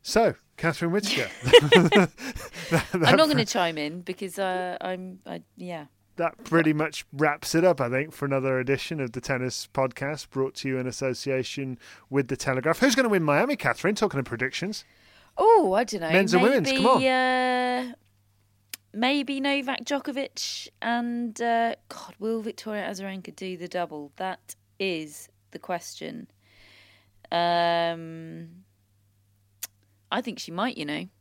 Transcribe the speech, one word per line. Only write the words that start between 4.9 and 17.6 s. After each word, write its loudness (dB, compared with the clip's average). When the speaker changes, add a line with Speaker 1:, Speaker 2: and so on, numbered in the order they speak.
Speaker 2:
I, -12
yeah. -12
Speaker 1:
That -2
pretty 4
much -4
wraps 0
it 4
up, 6
I 0
think, -2
for -8
another 0
edition -2
of -4
the -8
Tennis -6
Podcast, -4
brought -2
to -6
you -2
in -4
association -4
with 2
The -2
Telegraph. 0
Who's 4
gonna 2
win 2
Miami, 2
Catherine? 0
Talking 0
of -2
predictions. -6
Speaker 2:
Oh, 6
I 4
don't -6
know. -2
Speaker 1:
Men's 4
and 8
women's, 4
Speaker 2:
Maybe, 2
Speaker 1:
come 6
on. 2
Speaker 2:
uh, 2